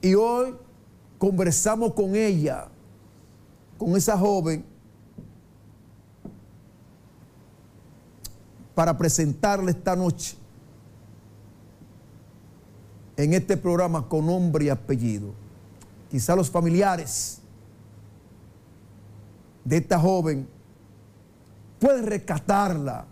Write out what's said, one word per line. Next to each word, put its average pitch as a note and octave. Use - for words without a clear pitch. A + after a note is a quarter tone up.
Y F#3+
hoy A#3+
conversamos G3
con G3
ella, F#3
con F3+
esa G3+
joven, F3+
para E3
presentarle F#3
esta F3+
noche F3+
en D3
este F#3
programa E3+
con D#3
nombre E3+
y D3
apellido. A2
Quizá D#3
los F3
familiares E3+
de C#3
esta F3
joven D#3+
pueden B3+
rescatarla E3